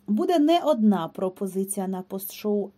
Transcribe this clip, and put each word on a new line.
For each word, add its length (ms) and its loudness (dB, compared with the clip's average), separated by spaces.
Буде 320 2
не 260 4
одна 440 2
пропозиція 800 -4
на 140 -6
постшоу, 760 -6